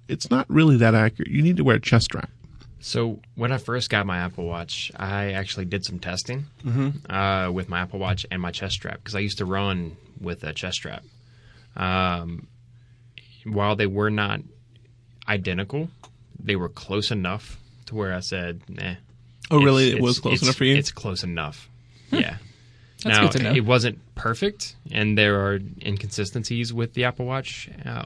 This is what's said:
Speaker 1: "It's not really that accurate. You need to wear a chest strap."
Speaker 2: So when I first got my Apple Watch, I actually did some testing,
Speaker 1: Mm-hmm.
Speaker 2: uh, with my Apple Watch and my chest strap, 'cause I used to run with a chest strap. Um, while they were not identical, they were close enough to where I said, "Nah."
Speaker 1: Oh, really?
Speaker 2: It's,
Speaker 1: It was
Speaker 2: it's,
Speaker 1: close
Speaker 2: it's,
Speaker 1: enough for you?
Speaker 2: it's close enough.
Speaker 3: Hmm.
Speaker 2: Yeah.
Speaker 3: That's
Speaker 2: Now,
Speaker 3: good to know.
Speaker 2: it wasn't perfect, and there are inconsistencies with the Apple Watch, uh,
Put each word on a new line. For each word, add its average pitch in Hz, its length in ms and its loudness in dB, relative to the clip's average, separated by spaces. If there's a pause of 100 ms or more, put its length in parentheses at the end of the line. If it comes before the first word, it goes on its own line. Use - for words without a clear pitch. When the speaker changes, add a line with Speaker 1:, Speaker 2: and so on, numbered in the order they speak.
Speaker 1:
"It's - 220 -6
not 254 200 2
really 147 280 8
that 113 180 8
accurate. 110 360 2
You 143 100 2
need 175 160 4
to 151 60 2
wear 123 140 6
a - 20 0
chest - 260 4
strap." - 240 -6 (500)
Speaker 2:
So 117 400 -4 (160)
when 117 160 0
I 135 60 0
first 120 340 -4
got 104 160 2
my 90 100 -2
Apple 90 280 -4
Watch, 85 520 -6
I 98 360 -4
actually 98 320 -4
did 92 200 -4
some 90 140 -8
testing, 123 460 -6 (200)
Speaker 1:
Mm-hmm. 135 460 -2
Speaker 2:
uh, 95 400 2
with 90 180 -4
my 87 120 -2
Apple 90 180 -6
Watch 92 320 -2
and 90 100 -4
my 87 100 -4
chest 95 240 -6
strap, - 280 -10
'cause 107 120 -10
I 98 40 -2
used 101 180 -2
to 101 80 -2
run 92 500 -2 (240)
with 87 240 -8
a 76 100 -6
chest 90 240 -6
strap. - 260 -12 (760)
Um, 90 720 0 (960)
while 104 300 2
they 104 120 2
were 104 220 2
not 104 320 0 (840)
identical, 101 600 -2 (540)
they 101 120 -8
were 87 140 -6
close - 420 -6
enough 98 480 -8 (280)
to 113 80 -12
where 98 180 -4
I 90 80 -6
said, 87 480 -8
"Nah." 92 260 -8 (540)
Speaker 1:
Oh, 147 140 6
really? 135 260 6
Speaker 2:
It's, 117 80 2
Speaker 1:
It 113 40 2
was 123 160 2
Speaker 2:
it's, - 40 -6
Speaker 1:
close 123 140 2
Speaker 2:
it's, - 80 0
Speaker 1:
enough 127 120 4
for 135 100 0
you? 135 100 6
Speaker 2:
it's 147 160 2
close 95 320 -8
enough. 82 460 -6 (400)
Speaker 3:
Hmm. - 80 -2
Speaker 2:
Yeah. - 200 0 (640)
Speaker 3:
That's 107 140 4
Speaker 2:
Now, 107 60 8
Speaker 3:
good 98 160 6
to - 40 2
know. 110 100 2
Speaker 2:
it 120 120 4
wasn't 120 340 2 (160)
perfect, 190 600 -4 (160)
and 107 260 2
there 104 240 6
are 98 180 0 (240)
inconsistencies 107 880 -4
with 117 200 -4
the 123 120 0
Apple 123 200 -2
Watch, 131 420 -8 (180)
uh, 117 200 -8